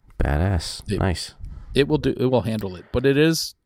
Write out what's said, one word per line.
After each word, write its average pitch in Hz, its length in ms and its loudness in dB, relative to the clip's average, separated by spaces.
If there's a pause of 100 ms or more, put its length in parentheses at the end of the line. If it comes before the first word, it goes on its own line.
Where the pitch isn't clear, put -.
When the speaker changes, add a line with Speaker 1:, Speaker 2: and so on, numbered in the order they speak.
(180)
Speaker 1:
Badass. 85 640 0 (100)
Speaker 2:
it, 92 80 -2
Speaker 1:
Nice. - 360 -2 (400)
Speaker 2:
it 139 120 4
will 151 120 0
do. 131 180 0
It 123 80 0
will 127 160 2
handle 101 340 -4
it, 87 160 -18
but 123 140 0
it 139 120 4
is, 156 360 2 (120)